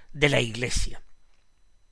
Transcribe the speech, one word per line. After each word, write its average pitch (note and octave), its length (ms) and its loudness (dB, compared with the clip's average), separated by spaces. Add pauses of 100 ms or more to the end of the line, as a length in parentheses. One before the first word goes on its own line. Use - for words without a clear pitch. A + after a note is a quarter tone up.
(120)
de D3 160 4
la C3+ 120 2
Iglesia. A#2 640 0 (880)